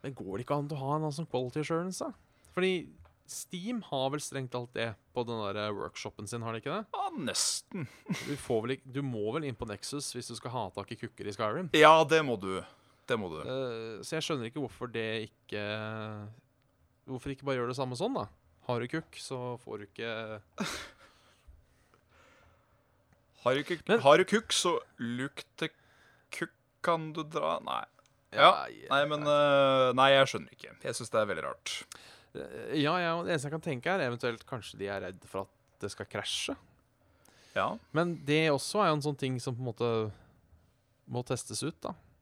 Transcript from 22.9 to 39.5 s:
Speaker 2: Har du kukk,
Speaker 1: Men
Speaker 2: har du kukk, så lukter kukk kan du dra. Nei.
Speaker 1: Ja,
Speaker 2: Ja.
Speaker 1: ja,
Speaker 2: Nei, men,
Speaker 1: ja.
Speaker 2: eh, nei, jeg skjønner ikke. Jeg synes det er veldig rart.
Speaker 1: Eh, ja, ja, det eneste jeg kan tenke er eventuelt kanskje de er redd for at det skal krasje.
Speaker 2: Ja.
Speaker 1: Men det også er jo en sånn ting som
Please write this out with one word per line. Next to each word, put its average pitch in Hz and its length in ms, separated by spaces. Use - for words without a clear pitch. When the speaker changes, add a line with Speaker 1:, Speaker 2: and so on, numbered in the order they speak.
Speaker 2:
Har 127 100
du 147 100
kukk, 175 240
Speaker 1:
Men 226 120
Speaker 2:
har 143 160
du 185 80
kukk, 220 280
så 170 260
lukter 127 680
kukk - 200
kan 160 300
du 165 120
dra. 165 360
Nei. 62 240
Speaker 1:
Ja, - 80
Speaker 2:
Ja. 101 280
Speaker 1:
ja, 57 220
Speaker 2:
Nei, 143 160
men, 151 180
Speaker 1:
ja. 139 640
Speaker 2:
eh, 127 40
nei, 131 200
jeg 135 160
skjønner 78 240
ikke. - 200
Jeg 120 120
synes 110 160
det 113 100
er 107 60
veldig 80 180
rart. - 400
Speaker 1:
Eh, - 480
ja, 156 160
ja, 170 240
det 180 80
eneste 147 200
jeg - 20
kan 160 80
tenke 135 260
er 185 140
eventuelt 117 360
kanskje - 320
de 98 100
er 98 140
redd 92 260
for 95 140
at - 380
det 101 120
skal 101 140
krasje. - 500
Speaker 2:
Ja. 104 220
Speaker 1:
Men 170 320
det 151 260
også 143 320
er 185 60
jo 156 80
en 143 60
sånn 147 160
ting 131 200
som 123 160